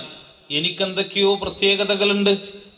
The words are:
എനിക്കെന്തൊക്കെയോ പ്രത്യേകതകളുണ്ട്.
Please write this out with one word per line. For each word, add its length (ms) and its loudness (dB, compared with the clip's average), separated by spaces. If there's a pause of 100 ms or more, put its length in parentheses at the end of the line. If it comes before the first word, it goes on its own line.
(500)
എനിക്കെന്തൊക്കെയോ 840 0
പ്രത്യേകതകളുണ്ട്. 1040 2 (400)